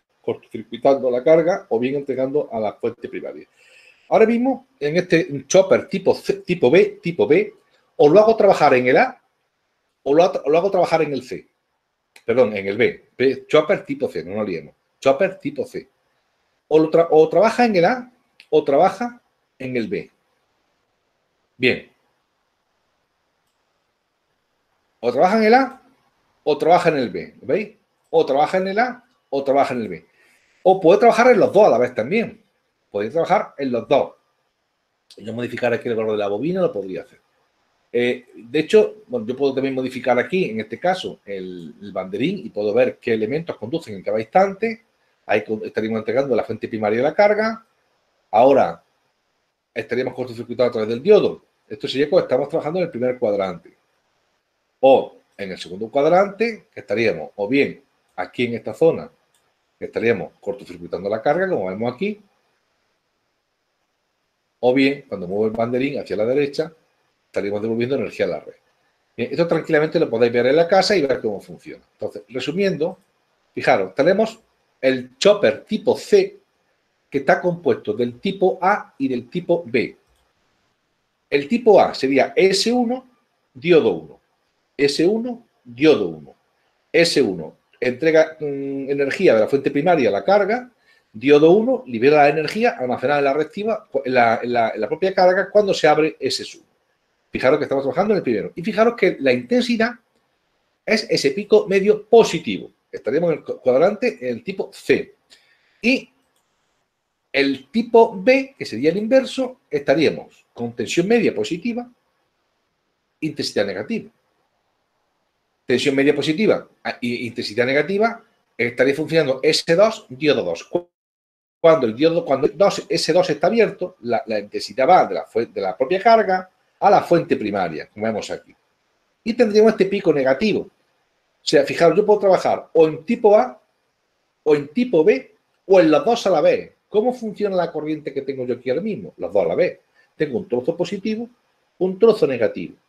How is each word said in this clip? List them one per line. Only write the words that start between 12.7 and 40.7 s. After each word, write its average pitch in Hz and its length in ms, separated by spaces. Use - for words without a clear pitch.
B. - 380
B, 127 300
chopper 156 380
tipo 135 240
C, 82 160
no 90 100
nos 107 140
liemos. 78 260
Chopper 185 400
tipo 139 280
C. - 200
O 156 100
lo 156 120
tra-, 165 200
o 156 180
trabaja 220 380
en 208 100
el 170 80
A, 247 260
o 151 100
trabaja 180 580
en 127 180
el 110 120
B. 90 220
Bien. 120 340
O 120 120
trabaja 180 260
en 220 60
el 220 100
A, 262 280
o 147 140
trabaja 160 300
en 156 80
el 120 140
B, 82 320
¿veis? 208 340
O 160 160
trabaja 143 320
en 190 100
el 196 100
A, 247 260
o 135 140
trabaja 135 300
en 120 60
el 104 80
B. 82 180
O 190 160
puede 180 180
trabajar 233 320
en 226 80
los 127 140
dos 202 140
a 151 40
la 113 80
vez 123 160
también. 170 480
Podría 107 200
trabajar 165 460
en 135 160
los 113 160
dos. 139 260
Si - 160
yo 113 80
modificara 120 440
aquí 123 120
el 117 60
valor 110 180
de 104 60
la 101 100
bobina, 147 320
lo 175 120
podría 95 300
hacer. - 180
Eh, 123 440
de 117 240
hecho, 208 480
bueno, 117 200
yo 120 100
puedo 139 180
también 135 200
modificar 127 440
aquí, 151 320
en 110 100
este 107 180